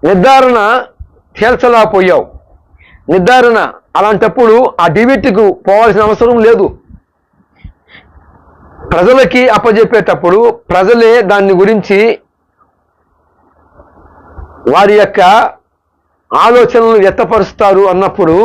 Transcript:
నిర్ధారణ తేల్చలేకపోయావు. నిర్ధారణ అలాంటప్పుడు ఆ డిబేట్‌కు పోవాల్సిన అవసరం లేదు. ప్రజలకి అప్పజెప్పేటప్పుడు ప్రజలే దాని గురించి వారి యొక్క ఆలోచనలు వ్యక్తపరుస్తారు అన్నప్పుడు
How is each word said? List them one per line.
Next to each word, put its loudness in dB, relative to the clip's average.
నిర్ధారణ 2
తేల్చలేకపోయావు. 0
నిర్ధారణ 2
అలాంటప్పుడు 0
ఆ 2
డిబేట్‌కు 0
పోవాల్సిన 2
అవసరం 0
లేదు. 2
ప్రజలకి 0
అప్పజెప్పేటప్పుడు 0
ప్రజలే 2
దాని 0
గురించి -2
వారి 2
యొక్క -2
ఆలోచనలు 0
వ్యక్తపరుస్తారు -2
అన్నప్పుడు -2